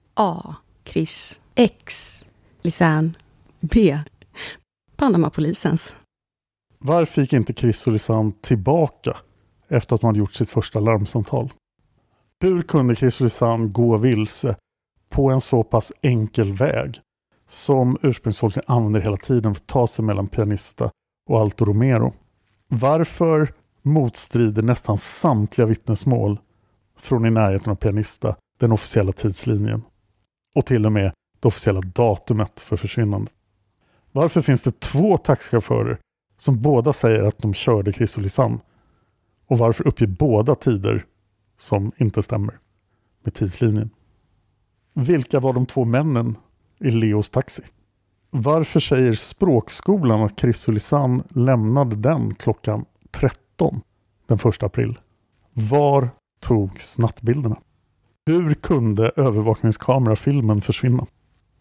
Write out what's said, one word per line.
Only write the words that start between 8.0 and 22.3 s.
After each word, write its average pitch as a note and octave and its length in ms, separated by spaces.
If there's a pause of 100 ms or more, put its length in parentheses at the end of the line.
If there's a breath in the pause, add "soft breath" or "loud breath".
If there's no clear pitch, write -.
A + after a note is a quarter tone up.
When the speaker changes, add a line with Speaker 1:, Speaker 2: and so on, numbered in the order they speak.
Speaker 2:
tillbaka C3+ 760 (500)
efter B2 280
att G#2+ 60
man A#2+ 80
hade G#2+ 100
gjort G2+ 140
sitt - 160
första - 300
larmsamtal? A2+ 760 (880)
Hur F3+ 200
kunde B2+ 340
Chris B2+ 260
och B2+ 40
Lisanne A#2 420
gå A2+ 300
vilse A2 580 (540)
på C3+ 220
en C3 100
så A#2 220
pass - 280 (100)
enkel A2 520
väg B2 460 (480)
som B2+ 540
ursprungsfolken A#2 640
använder G#2+ 340
hela G2+ 160
tiden A2 380
för - 60
att - 60
ta A#2+ 200
sig - 180
mellan G2 220
Pianista G#2 640 (380)
och A#2+ 120
Alto G#2+ 240
Romero? A2+ 480 (540)